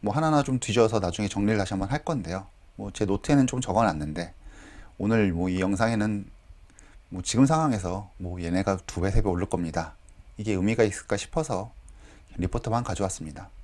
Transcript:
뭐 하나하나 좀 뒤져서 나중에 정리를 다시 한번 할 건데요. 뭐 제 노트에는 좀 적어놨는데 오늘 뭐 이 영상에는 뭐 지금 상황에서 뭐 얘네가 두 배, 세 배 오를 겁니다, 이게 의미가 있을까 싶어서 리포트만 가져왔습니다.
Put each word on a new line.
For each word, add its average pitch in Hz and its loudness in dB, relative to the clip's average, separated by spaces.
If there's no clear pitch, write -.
뭐 151 -2
하나하나 156 4
좀 131 0
뒤져서 110 4
나중에 92 -2
정리를 101 2
다시 98 -2
한번 95 -2
할 139 -4
건데요. 98 -4
뭐 101 -10
제 - 0
노트에는 127 2
좀 127 -2
적어놨는데 85 0
오늘 104 2
뭐 87 0
이 92 0
영상에는 104 0
뭐 - -8
지금 127 4
상황에서 107 0
뭐 90 -8
얘네가 92 2
두 - -6
배, 95 2
세 - 6
배 101 2
오를 92 0
겁니다, 85 -2
이게 107 -2
의미가 101 2
있을까 - -2
싶어서 117 -4
리포트만 113 -2
가져왔습니다. 92 -6